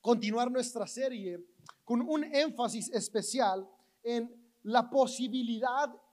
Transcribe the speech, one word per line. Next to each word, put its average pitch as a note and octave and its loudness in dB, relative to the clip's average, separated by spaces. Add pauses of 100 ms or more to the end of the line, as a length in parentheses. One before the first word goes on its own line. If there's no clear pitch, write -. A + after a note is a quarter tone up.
continuar A#3 0
nuestra B3 -4
serie G#3 -6 (400)
con A#3+ 2
un D4+ 0
énfasis B3 0
especial G3+ 0 (340)
en A#3+ -2 (320)
la A#3 2
posibilidad B3 2 (180)